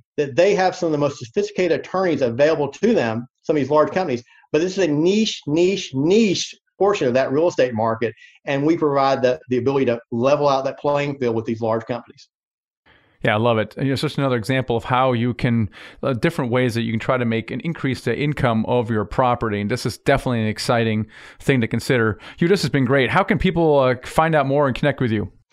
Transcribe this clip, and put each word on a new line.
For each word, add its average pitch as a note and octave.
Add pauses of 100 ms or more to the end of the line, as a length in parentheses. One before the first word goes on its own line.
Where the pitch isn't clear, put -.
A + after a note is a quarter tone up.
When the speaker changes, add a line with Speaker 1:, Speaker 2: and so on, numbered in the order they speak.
(160)
Speaker 1:
that C#3
they F#3
have F#3
some F3
of D#3+
the D3
most C#3+
sophisticated F3+
attorneys F3+
available C#3+
to G#3+
them, A#2+ (160)
some D#3+
of D3
these B2+
large D3+
companies, D3+ (300)
but D3+
this F#3
is F#3+
a E3
niche, F3+
niche, F3+
niche F3+ (240)
portion G3
of A#2+
that C3
real D#3
estate B2+
market, A2+ (300)
and C#3
we E3
provide C#3
the, B2
the B2+
ability C3+
to A#2 (140)
level C#3
out C#3
that C3+
playing C#3+
field A#2+
with A2+
these A2+
large A2+
companies. - (960)
Speaker 2:
Yeah, A#2
I G#2+
love A#2
it. G#2+
And C3+
it's C3+
just D3+
another C3+
example B2
of A2
how C3
you A#2+
can, A#2 (320)
uh, C3+
different B2
ways B2+
that A#2
you A2+
can A2+
try C3
to B2
make A2+
and B2+
increase C#3
the A#2+
income B2
of A#2+
your G#2+
property. A#2+
And G#2
this B2
is A2+
definitely B2+
an A2
exciting A2 (340)
thing C3
to A2+
consider. A2+ (160)
Hugh, E3+
this E3
has A#2
been C#3
great. B2+
How D#3+
can G3+
people, E3
uh, B2+ (100)
find D#3+
out C#3+
more C#3
and B2
connect C#3+
with B2+
you? G#2 (200)